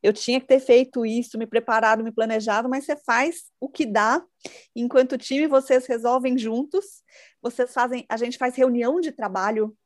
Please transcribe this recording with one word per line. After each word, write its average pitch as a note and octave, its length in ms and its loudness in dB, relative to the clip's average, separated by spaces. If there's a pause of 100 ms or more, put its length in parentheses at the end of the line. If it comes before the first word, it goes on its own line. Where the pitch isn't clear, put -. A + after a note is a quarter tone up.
eu G#3+ 100 2
tinha B3 280 -2
que C4 60 -20
ter C4+ 140 6
feito B3+ 460 4
isso, A#3 320 -4
me A3+ 80 -6
preparado, A3 560 2
me A3+ 100 -8
planejado", A3 560 -2
mas C4+ 160 -4
você D4 120 -4
faz C4+ 480 -2 (160)
o C#4 80 -8
que D4 180 -4
dá, A3 360 0 (520)
enquanto B3+ 420 0
time C#4 300 -2
vocês C4+ 400 2
resolvem B3 500 -2
juntos, B3 680 -4 (380)
vocês B3 320 -4
fazem, B3 360 -2
a A3+ 80 -4
gente A#3+ 220 -6
faz B3+ 180 -4
reunião C4 440 2
de D#4+ 120 -4
trabalho G#3+ 720 -2